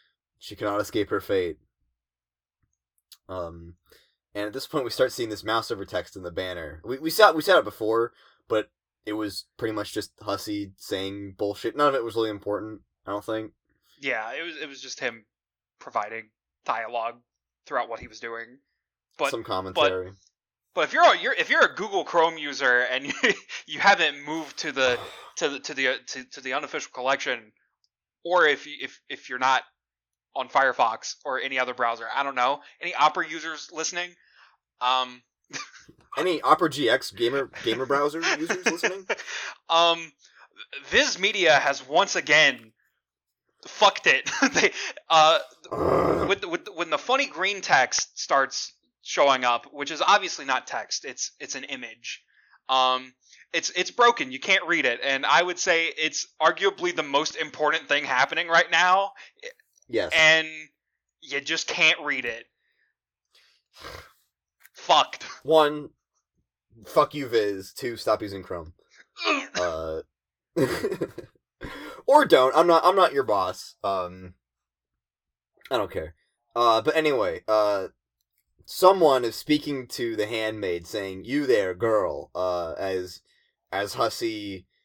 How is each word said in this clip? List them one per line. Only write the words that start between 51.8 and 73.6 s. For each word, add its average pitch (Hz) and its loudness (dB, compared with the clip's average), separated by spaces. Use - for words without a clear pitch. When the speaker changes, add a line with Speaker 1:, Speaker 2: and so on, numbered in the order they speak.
Speaker 2:
Um, 127 0
it's, 165 -2
it's 180 -4
broken. 208 2
You 127 -8
can't 190 0
read 160 0
it, 120 0
and 135 -2
I 156 4
would 180 -4
say 165 0
it's 156 -4
arguably 175 0
the 160 -2
most 147 -2
important 151 -2
thing 147 0
happening 139 0
right 170 4
now. 185 4
Speaker 1:
Yes. 101 -2
Speaker 2:
And 160 6
you 139 -6
just 156 -4
can't 165 2
read 135 -4
it. 117 -8
Fucked. - 2
Speaker 1:
One, 151 4
fuck 147 0
you, 143 -6
Viz. 104 0
Two, 120 -8
stop 107 0
using 98 -8
Chrome. 85 -12
Speaker 2:
<laughs> - -20
Speaker 1:
Uh, 90 -4
<laughs> 131 2
or 285 8
don't. 135 6
I'm 165 6
not, 165 6
I'm 185 4
not 175 4
your 139 0
boss. 95 -2